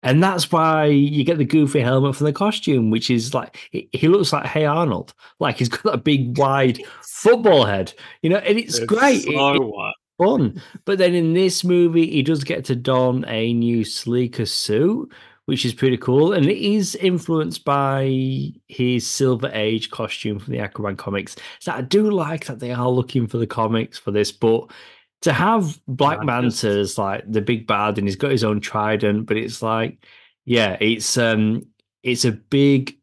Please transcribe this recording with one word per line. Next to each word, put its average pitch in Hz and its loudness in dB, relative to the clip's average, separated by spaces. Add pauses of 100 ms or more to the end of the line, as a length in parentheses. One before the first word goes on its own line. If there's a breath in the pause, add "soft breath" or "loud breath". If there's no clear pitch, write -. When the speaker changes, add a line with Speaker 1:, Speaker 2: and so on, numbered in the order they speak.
Speaker 1:
And 135 4
that's 185 0
why 160 2
you 147 2
get 165 2
the 147 2
goofy 147 2
helmet 135 2
from 147 -2
the 147 0
costume, 147 0
which 113 0
is 123 0
like, - -6 (140)
he, - -10
he - 0
looks 185 4
like 147 -4
Hey 156 0
Arnold. 147 -2 (260 soft breath)
Like, 139 0
he's 120 0
got - -8
that 143 -2
big, 131 0
wide 135 2 (140 loud breath)
Speaker 2:
<laughs> - -20
Speaker 1:
football 208 4
head, 98 -2 (300 loud breath)
you 160 0
know, 190 2
and 208 0
it's 156 -4
Speaker 2:
It's 113 -4
Speaker 1:
great. 254 2
It, 151 -2
Speaker 2:
so 139 2
Speaker 1:
it's 135 2
Speaker 2:
what? 104 -8 (240)
Speaker 1:
fun. 180 2 (240 loud breath)
But 196 0
then 180 4
in 165 2
this 180 2
movie, 170 4
he 143 0
does 147 0
get 135 -6
to 131 -2
don 127 0
a 113 -2
new, 117 0
sleeker 123 -4
suit, 151 -2 (320 loud breath)
which 135 -2
is 117 -2
pretty 127 0
cool. 147 2
And 151 2
it 196 0
is 202 -2
influenced 165 -2
by 135 -2 (180)
his 123 0
Silver 127 0
Age 110 -2
costume 107 -6
from 127 -10
the 123 -4
Aquaman 101 -8
comics. 98 -8 (240 loud breath)
So - -8
I 123 -6
do 202 2
like 165 -2
that 127 -12
they 123 -8
are 123 0
looking 123 0
for 117 -6
the 117 0
comics 113 -2
for - -8
this, 104 0
but - 0 (520 loud breath)
to 151 2
have 180 0
Black 143 0
Speaker 2:
I'm 156 -4 (180)
just 113 -2
Speaker 1:
Manta 104 2
as, 98 -4
like, 101 -6
the 110 0
big 113 -4
bad, 104 0
and 101 -2
he's 95 -4
got 139 -2
his 117 0
own 107 0
trident, 107 -2
but 107 -2
it's 117 -8
like, 113 -4 (420 soft breath)
yeah, 110 2
it's, 110 0
um, 113 2 (400)
it's 127 -2
a 117 2
big 139 0